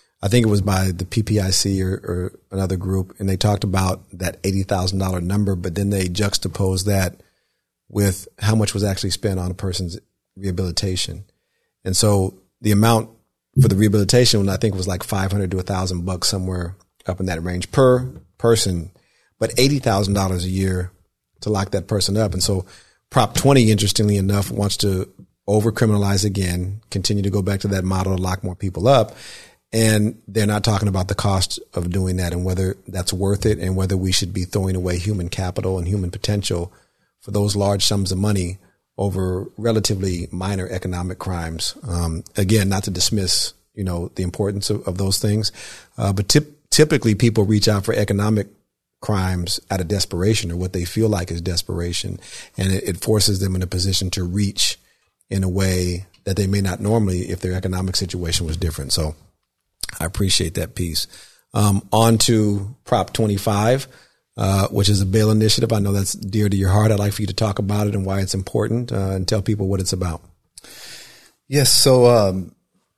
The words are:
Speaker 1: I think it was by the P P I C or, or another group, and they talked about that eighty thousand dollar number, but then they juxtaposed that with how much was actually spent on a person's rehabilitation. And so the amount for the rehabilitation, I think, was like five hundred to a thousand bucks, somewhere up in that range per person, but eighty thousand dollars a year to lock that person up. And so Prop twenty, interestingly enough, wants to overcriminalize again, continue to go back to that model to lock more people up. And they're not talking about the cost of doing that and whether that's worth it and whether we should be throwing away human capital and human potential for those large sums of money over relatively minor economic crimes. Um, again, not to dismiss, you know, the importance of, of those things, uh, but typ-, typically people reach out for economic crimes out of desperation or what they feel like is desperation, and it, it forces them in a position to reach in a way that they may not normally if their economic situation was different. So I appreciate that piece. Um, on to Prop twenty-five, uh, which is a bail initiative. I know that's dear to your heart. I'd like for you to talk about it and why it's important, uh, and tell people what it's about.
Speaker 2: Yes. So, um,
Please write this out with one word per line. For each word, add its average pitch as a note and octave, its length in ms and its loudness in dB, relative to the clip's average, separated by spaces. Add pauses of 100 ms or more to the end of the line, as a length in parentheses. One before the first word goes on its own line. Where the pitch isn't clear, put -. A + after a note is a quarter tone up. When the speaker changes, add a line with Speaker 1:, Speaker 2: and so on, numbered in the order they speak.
(220)
Speaker 1:
I G2+ 60 -2
think A#2 180 4
it G#2+ 40 2
was G2+ 120 4
by F#2+ 300 0
the F2 120 -6
P A2 200 -2
P G#2 160 0
I F#2+ 100 0
C G2 320 0
or, F#2 120 -2
or F2+ 460 -6 (120)
another F#2+ 260 -2
group, F#2+ 400 -4
and G2 100 -4
they F#2+ 80 0
talked G#2 280 0
about F#2+ 400 0 (100)
that F2+ 300 -6
eighty G2 180 0
thousand F#2+ 380 -2
dollar F#2 200 -2
number, G2 360 0
but F2 180 -4
then G2+ 160 -2
they F#2+ 200 0
juxtaposed F#2+ 760 -2
that F#2+ 300 0 (720)
with G2+ 380 0 (100)
how G#2+ 160 0
much A2 220 0
was G2+ 80 -2
actually G2 260 -2
spent F#2+ 300 -2
on F2+ 100 -4
a F#2 60 -6
person's F#2 420 -6 (380)
rehabilitation. F#2 880 -4 (580)
And F#2+ 140 -2
so G2+ 380 2 (260)
the A2 100 2
amount A2+ 380 4 (500)
for - 80 6
the G2 80 2
rehabilitation, G#2 720 4
I F#2+ 100 -2
think, G2+ 180 -2
was F#2 120 -6
like F2+ 140 -4
five G2 300 -4
hundred G2 200 -2
to F#2 80 -2
a F2 40 -4
thousand F#2 420 -4
bucks, F#2 240 -4
somewhere F#2 460 -4 (320)
up F2 120 -4
in F#2 60 -4
that F2 160 -4
range F2+ 300 -6
per B2+ 400 4 (260)
person, F#2+ 540 0 (480)
but - 180 -2
eighty C3+ 220 4
thousand G2+ 340 0
dollars F#2 320 0
a F#2 40 -4
year F#2 420 -2 (500)
to G#2 80 -4
lock G2 220 -2
that F2+ 160 -2
person G2 280 0
up. G#2+ 180 2
And F2+ 100 -2
so F#2+ 240 -2 (420)
Prop - 260 2
twenty, C3 340 6
interestingly G#2 480 2
enough, G2 320 0
wants G2+ 280 -2
to F#2+ 300 -2 (400)
overcriminalize G#2 800 2
again, F#2 640 -2
continue G2+ 320 -2
to G2 80 0
go G2 140 0
back G2 160 -2
to - 80 -4
that F#2+ 160 0
model F#2+ 320 0
to F2+ 40 -2
lock F#2 240 -4
more F2+ 120 -6
people G2 320 -4
up. B2 280 4 (560)
And A2 560 2
they're G#2 200 0
not G#2 160 0
talking G#2 240 2
about F#2+ 220 -2
the - 40 -4
cost F#2+ 460 -2 (160)
of F2 160 -4
doing F#2 240 -2
that F2 180 -2
and F2+ 100 -2
whether F#2 320 -2 (120)
that's F#2 260 -6
worth G2 320 0
it G#2 140 2
and F#2 160 -2
whether F#2+ 200 0
we F#2 160 0
should F2+ 220 -2
be F2+ 120 -4
throwing F#2+ 300 -2
away F2+ 220 -2
human F2+ 320 -2
capital F#2+ 480 -4
and F2 100 -4
human F#2+ 220 -2
potential F#2+ 640 -4 (460)
for - 100 -16
those G2+ 260 0
large G2+ 300 2
sums G2 260 0
of F#2 60 -2
money F#2+ 400 0 (400)
over F#2+ 500 -2 (100)
relatively G2 760 -2
minor F#2 380 -4
economic F2+ 500 -6
crimes. E2 560 -6 (120)
Um, F2 360 -2 (120)
again, G2+ 320 2
not G2 180 -2
to G#2+ 60 -6
dismiss, F#2+ 640 -2 (220)
you G2+ 80 -6
know, F2 320 -4
the F#2 80 -2
importance G2 480 -4
of, G#2 160 -4
of F2+ 100 -4
those G2 220 0
things, G#2+ 320 0 (480)
uh, G2+ 140 0
but G2 160 0
typ-, D3+ 220 2 (200)
typically D3+ 420 6
people A2 300 4
reach G#2+ 240 2
out G2+ 180 2
for A2+ 80 0
economic G#2 540 0 (540)
crimes F#2 580 -2 (100)
out F#2+ 120 -2
of E2 80 -6
desperation F#2+ 600 0
or E2+ 60 -6
what F#2 160 -4
they F2 140 -4
feel A2 240 0
like F2+ 200 -2
is E2+ 120 -6
desperation, F2 760 -4 (380)
and F#2+ 160 0
it, F#2+ 160 -2
it F2 160 -4
forces G2+ 380 2
them F#2+ 120 0
in F#2 80 -2
a F2+ 60 -2
position F#2 420 -2
to F2+ 140 -4
reach G2 560 -2 (500)
in G2 140 0
a F#2 60 0
way F#2 560 0 (180)
that F#2+ 140 -2
they G2+ 100 2
may G2+ 140 2
not F#2 180 -2
normally G2+ 440 2
if - 180 -6
their F#2 100 -2
economic F#2 460 -2
situation E2+ 480 -4
was D#2+ 100 -4
different. D#2 380 -4
So D#2 200 0 (840)
I E2 60 -2
appreciate F2+ 480 0
that E2 220 -6
piece. E2+ 320 -4 (460)
Um, G#2 380 2
on A2+ 280 6
to G#2 540 2 (120)
Prop A#2+ 260 0
twenty-five, A2 800 0 (480)
uh, G2 320 2
which G2 180 2
is G2+ 140 4
a G2 40 2
bail G#2+ 260 4
initiative. A2 420 2
I G#2 60 2
know G2 120 0
that's G2 220 -2
dear G#2 340 -2
to G2 80 0
your F#2+ 160 2
heart. G#2+ 200 4
I'd G2+ 60 2
like G2+ 140 0
for G#2+ 120 -6
you F#2+ 40 -2
to G2 60 -6
talk G#2 260 -2
about G#2 280 0
it G#2 80 -2
and F#2+ 100 -2
why F#2+ 160 -2
it's F#2+ 120 -2
important, A2+ 600 -2
uh, G2 180 -2
and F#2 160 -4
tell G#2+ 140 0
people G2+ 260 -2
what F#2+ 140 0
it's F2+ 100 -4
about. F2+ 300 -4 (1300)
Speaker 2:
Yes. C3+ 240 4
So, B2+ 320 8
um, G2 500 4 (420)